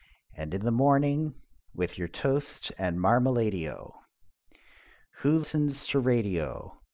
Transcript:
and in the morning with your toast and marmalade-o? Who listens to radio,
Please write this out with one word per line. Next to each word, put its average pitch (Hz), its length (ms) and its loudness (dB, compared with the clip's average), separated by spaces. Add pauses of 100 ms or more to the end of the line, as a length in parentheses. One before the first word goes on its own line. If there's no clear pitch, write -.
(340)
and 78 200 -6
in 104 100 -2
the 117 80 0
morning 143 600 2 (400)
with 90 240 -2
your 87 100 -2
toast - 720 -2
and 90 200 0
marmalade-o? 101 1000 0 (1200)
Who 151 200 2
listens 147 520 0
to 143 100 2
radio, 101 840 0 (140)